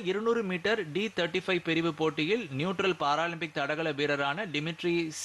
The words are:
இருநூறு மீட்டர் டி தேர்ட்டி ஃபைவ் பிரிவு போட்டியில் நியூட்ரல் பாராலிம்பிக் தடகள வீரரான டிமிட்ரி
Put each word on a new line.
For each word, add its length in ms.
இருநூறு 400
மீட்டர் 480
டி 240
தேர்ட்டி 320
ஃபைவ் 160
பிரிவு 300
போட்டியில் 540
நியூட்ரல் 420
பாராலிம்பிக் 540
தடகள 380
வீரரான 540
டிமிட்ரி 680